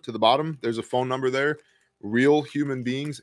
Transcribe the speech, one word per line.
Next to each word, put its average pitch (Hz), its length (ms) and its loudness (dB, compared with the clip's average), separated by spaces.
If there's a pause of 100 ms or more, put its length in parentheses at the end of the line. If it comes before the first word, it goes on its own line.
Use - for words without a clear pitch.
to 120 100 -12
the 113 60 -6
bottom. 139 420 2
There's 117 160 -2
a 113 60 -6
phone 127 260 -2
number 131 220 -2
there. 143 260 0 (460)
Real 131 400 4
human 139 400 -4
beings 135 400 -6